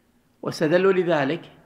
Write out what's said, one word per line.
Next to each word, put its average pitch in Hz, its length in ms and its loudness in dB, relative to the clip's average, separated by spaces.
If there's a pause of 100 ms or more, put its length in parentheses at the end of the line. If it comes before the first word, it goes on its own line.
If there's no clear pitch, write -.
(420)
واستدلوا 175 500 0
لذلك 165 580 -2 (160)